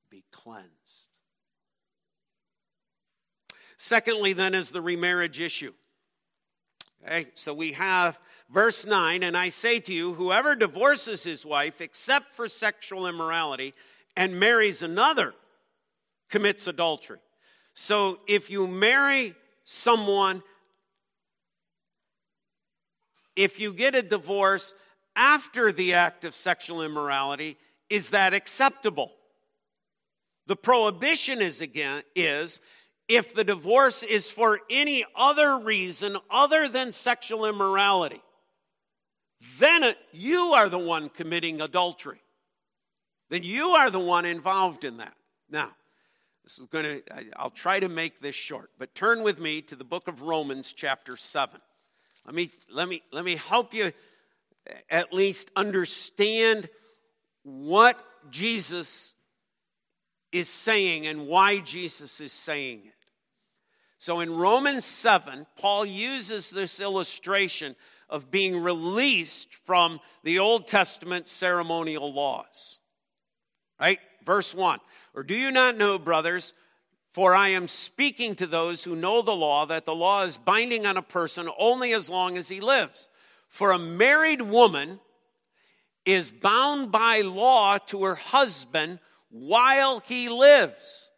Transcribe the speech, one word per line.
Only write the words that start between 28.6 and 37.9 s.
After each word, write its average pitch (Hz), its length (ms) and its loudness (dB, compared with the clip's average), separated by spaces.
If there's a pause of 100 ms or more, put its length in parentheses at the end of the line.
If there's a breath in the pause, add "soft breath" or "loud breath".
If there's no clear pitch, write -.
The - 80 -2
prohibition 240 840 0
is, 170 200 -4
again, 143 420 -8 (120)
is 160 440 -2 (480 soft breath)
if 226 280 2
the 214 80 0
divorce 208 580 2
is 214 300 -2
for 214 300 2 (100)
any 277 420 0
other 285 460 4
reason 202 580 -4 (140)
other 285 360 4
than 247 240 -4
sexual 226 540 -4
immorality, 196 760 0 (1400)